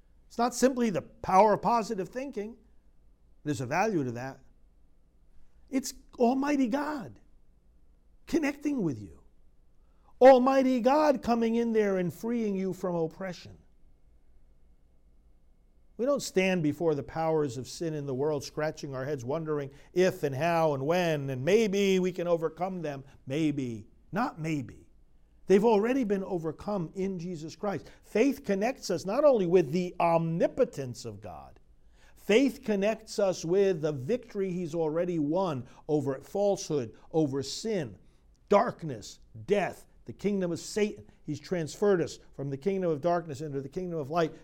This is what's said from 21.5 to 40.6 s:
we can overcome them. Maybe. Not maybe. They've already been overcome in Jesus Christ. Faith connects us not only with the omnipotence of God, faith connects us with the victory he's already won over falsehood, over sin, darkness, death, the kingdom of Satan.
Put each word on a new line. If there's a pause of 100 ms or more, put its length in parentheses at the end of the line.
we
can
overcome
them. (240)
Maybe. (260)
Not
maybe. (600)
They've
already
been
overcome
in
Jesus
Christ. (160)
Faith
connects
us
not
only
with
the
omnipotence
of
God, (540)
faith
connects
us
with
the
victory
he's
already
won (240)
over
falsehood, (200)
over
sin, (540)
darkness, (260)
death, (180)
the
kingdom
of
Satan. (200)